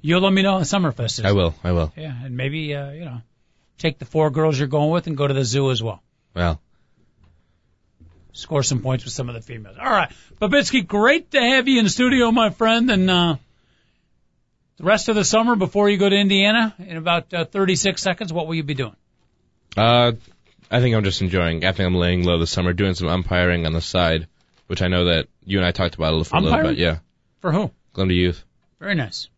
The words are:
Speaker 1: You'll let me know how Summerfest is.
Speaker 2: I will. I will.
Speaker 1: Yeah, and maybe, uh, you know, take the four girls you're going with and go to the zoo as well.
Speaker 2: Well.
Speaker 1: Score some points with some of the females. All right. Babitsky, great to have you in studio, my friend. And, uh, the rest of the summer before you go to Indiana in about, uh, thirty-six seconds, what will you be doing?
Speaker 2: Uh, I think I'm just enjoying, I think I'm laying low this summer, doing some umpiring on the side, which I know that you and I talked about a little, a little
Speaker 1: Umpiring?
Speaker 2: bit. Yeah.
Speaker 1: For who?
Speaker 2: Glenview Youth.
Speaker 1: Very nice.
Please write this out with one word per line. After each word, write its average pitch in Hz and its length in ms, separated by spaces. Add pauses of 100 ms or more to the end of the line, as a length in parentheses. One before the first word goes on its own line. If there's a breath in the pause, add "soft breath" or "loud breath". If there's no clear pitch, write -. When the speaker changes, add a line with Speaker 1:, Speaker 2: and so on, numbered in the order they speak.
Speaker 1:
You'll 170 200
let 196 120
me 190 80
know 190 160
how 175 60
Summerfest 139 560
is. 110 60
Speaker 2:
I 98 60
will. 90 320
I 87 80
will. 82 240
Speaker 1:
Yeah, 156 180 (120)
and 123 120
maybe, 147 380
uh, 139 160
you 160 140
know, 120 160 (560)
take - 220
the - 60
four 156 260
girls 151 280
you're 143 80
going 147 220
with 170 180
and 156 100
go 143 80
to 139 80
the 135 120
zoo 135 260
as 117 100
well. 110 220 (320)
Speaker 2:
Well. 85 240 (1700)
Speaker 1:
Score 143 300
some 123 180
points 131 240
with 117 80
some 123 160
of 117 60
the 113 60
females. 104 380
All 262 100
right. 190 220 (300 loud breath)
Babitsky, 262 440
great 240 460
to 269 100
have 254 260
you 262 120
in 214 80
studio, 247 440
my 226 180
friend. 233 400
And, 185 200
uh, 175 260 (1400)
the 151 60
rest 208 240
of 220 80
the 208 80
summer 226 320
before 202 340
you 208 80
go 196 120
to 196 60
Indiana 202 640
in 175 180
about, 170 360
uh, 170 120
thirty-six 185 560
seconds, 175 320
what 156 140
will 165 80
you 160 80
be 147 100
doing? 127 220 (800)
Speaker 2:
Uh, 120 360 (580)
I 123 100
think 123 140
I'm 107 80
just 95 180
enjoying, 85 420
I 95 80
think 92 160
I'm 90 80
laying 87 280
low 87 160
this 82 100
summer, 90 240
doing 92 220
some 87 120
umpiring 87 600
on 80 60
the 82 80
side, 82 460 (380)
which 92 160
I 92 60
know 90 180
that 82 220 (180)
you 95 140
and 90 60
I 87 60
talked 87 240
about 80 180
a 80 40
little, 80 200
a 87 40
little 80 160
Speaker 1:
Umpiring? - 180
Speaker 2:
bit. - 60
Yeah. 82 160 (440)
Speaker 1:
For 170 100
who? 196 200 (220)
Speaker 2:
Glenview 92 260
Youth. 87 240 (360)
Speaker 1:
Very 160 160
nice. - 420